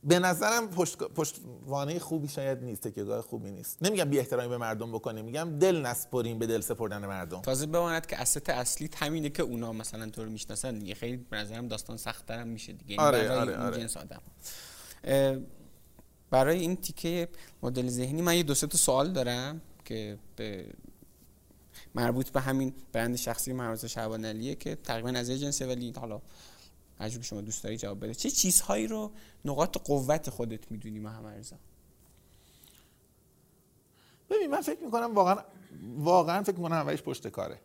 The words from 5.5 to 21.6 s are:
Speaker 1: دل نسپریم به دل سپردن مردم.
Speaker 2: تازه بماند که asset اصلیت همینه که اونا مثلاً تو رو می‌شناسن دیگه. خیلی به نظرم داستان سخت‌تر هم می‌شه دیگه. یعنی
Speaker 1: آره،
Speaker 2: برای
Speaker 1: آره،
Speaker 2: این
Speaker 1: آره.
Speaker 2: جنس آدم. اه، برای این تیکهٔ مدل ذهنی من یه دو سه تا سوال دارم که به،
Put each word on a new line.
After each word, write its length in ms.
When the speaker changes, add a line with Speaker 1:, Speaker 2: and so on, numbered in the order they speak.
Speaker 1:
دل 280
نسپریم 520
به 80
دل 140
سپردن 460
مردم. 340
Speaker 2:
تازه 260
بماند 400
که 100
asset 320
اصلیت 540
همینه 280
که 120
اونا 300
مثلاً 380
تو 140
رو 60
می‌شناسن 480
دیگه. 160
خیلی 220
به 200
نظرم 320
داستان 280
سخت‌تر 420
هم 100
می‌شه 240
دیگه. 180
یعنی 140
Speaker 1:
آره، 240
Speaker 2:
برای 100
Speaker 1:
آره، 140
Speaker 2:
این 80
Speaker 1:
آره. 200
Speaker 2:
جنس 160
آدم. 240
اه، 320
برای 300
این 160
تیکهٔ 520
مدل 260
ذهنی 340
من 140
یه 60
دو 120
سه 120
تا 120
سوال 340
دارم 480
که 340
به، 300